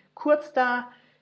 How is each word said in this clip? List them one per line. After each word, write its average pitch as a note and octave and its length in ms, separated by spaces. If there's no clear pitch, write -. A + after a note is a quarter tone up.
kurz D4 360
da B3 380